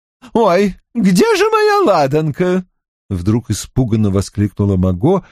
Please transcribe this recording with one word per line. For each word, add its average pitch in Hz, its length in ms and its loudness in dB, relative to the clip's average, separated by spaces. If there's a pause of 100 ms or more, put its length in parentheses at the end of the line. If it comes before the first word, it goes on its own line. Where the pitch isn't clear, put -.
(320)
«Ой, 196 440 2 (180)
где 240 420 2
же 415 140 0
моя 427 340 2
ладанка?» 170 800 0 (440)
вдруг 101 420 -4
испуганно 107 600 -2
воскликнула 101 680 -2
Маго, 92 560 0